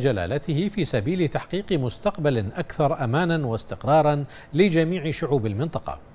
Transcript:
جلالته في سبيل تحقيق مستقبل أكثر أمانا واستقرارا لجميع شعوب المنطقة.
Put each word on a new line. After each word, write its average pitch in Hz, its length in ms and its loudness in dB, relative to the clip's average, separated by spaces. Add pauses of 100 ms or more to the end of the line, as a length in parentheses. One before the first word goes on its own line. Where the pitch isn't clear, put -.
جلالته 135 640 0
في 196 180 -2
سبيل 147 420 0
تحقيق - 440 -4
مستقبل 139 720 0 (100)
أكثر 156 480 0
أمانا 156 440 0
واستقرارا 143 800 2 (280)
لجميع 165 580 2
شعوب 131 340 0
المنطقة. 107 540 -4 (160)